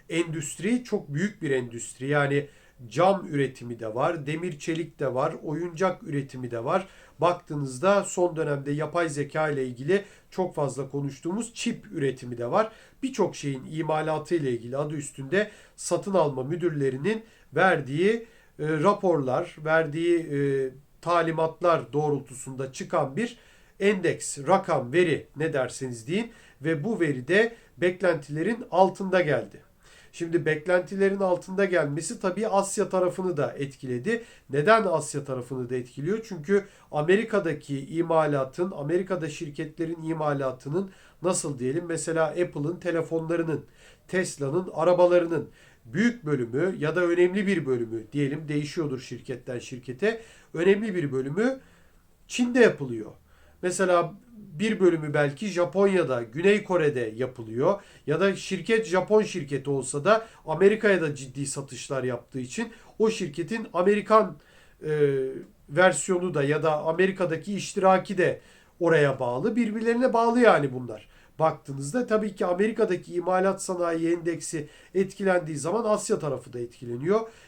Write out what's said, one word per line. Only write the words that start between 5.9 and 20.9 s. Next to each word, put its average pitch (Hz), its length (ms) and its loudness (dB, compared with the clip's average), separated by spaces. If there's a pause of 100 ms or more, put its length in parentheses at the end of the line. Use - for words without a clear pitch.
üretimi 135 480 -6
de 117 120 -4
var. 180 240 -2 (340)
Baktığınızda 165 840 0
son 180 320 0
dönemde 143 360 -2
yapay 156 380 -2
zeka 147 400 -2
ile 135 180 -2
ilgili 147 380 -2 (260)
çok 180 240 -2
fazla 139 340 -4
konuştuğumuz 165 640 -4
çip - 380 -6
üretimi 131 460 -4
de 120 140 -4
var. 214 200 2 (320)
Birçok 220 320 -2
şeyin 135 360 -6
imalatı 156 640 -2
ile 139 160 0
ilgili 120 260 -6
adı 151 180 -4
üstünde 147 560 -4 (240)
satın 175 380 -2
alma 143 300 2
müdürlerinin 151 800 -2 (320)
verdiği, 160 560 2
e, - 560 -8
raporlar, 160 880 2 (100)
verdiği, 165 540 2
e, 139 500 0 (320)